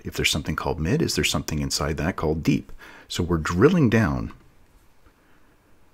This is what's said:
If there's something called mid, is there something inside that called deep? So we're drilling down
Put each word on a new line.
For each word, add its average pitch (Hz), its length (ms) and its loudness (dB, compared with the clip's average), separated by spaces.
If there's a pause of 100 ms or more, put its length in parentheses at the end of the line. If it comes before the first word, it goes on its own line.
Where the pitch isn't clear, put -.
If 87 100 -10
there's - 160 0
something 78 260 -2
called 69 220 -2
mid, 92 220 0
is - 140 0
there 73 100 0
something - 360 -2
inside 73 360 -2
that 73 180 -2
called 78 280 -2
deep? - 280 0 (380)
So - 140 -4
we're 85 160 0
drilling 120 500 4
down 76 460 0 (1600)